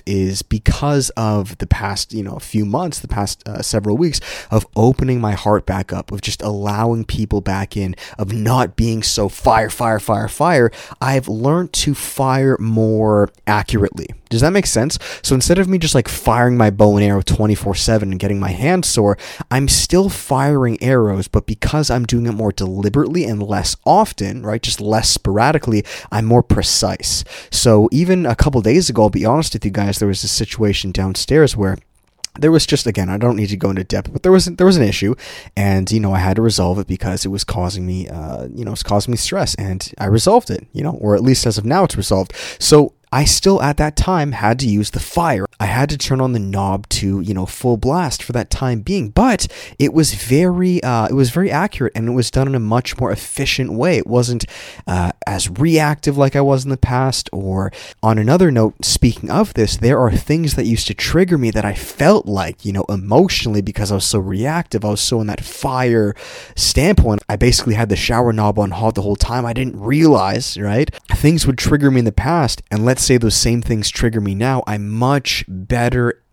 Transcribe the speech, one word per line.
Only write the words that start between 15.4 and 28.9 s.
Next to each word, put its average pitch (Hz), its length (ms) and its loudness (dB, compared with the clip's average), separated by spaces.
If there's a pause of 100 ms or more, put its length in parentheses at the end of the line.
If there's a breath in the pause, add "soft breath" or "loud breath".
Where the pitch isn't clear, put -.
of 185 100 2
me 190 80 2
just, 160 180 0
like, 120 140 2
firing 120 480 2
my 110 140 4
bow 104 260 4
and 101 80 4
arrow 101 160 2
twenty-four 104 540 0
seven 104 360 0
and 92 80 -4
getting 101 180 -2
my 92 140 -4
hand 160 320 0
sore, 101 340 2 (320 loud breath)
I'm 135 200 2
still 190 400 2
firing 135 720 0
arrows, 107 460 2
but - 160 0
because 147 440 -2
I'm 123 160 0
doing 120 200 0
it 117 80 -2
more 104 180 0
deliberately 104 720 0
and 104 180 -2
less 101 440 -4
often, 156 580 0
right, 107 180 -4
just - 200 -6
less 104 280 0
sporadically, 113 760 0 (260 loud breath)
I'm 110 140 0
more 117 180 4
precise. - 800 -2 (260 loud breath)
So 110 440 4
even 175 320 2
a 120 100 0
couple 135 240 2
days 139 300 4
ago, 110 140 2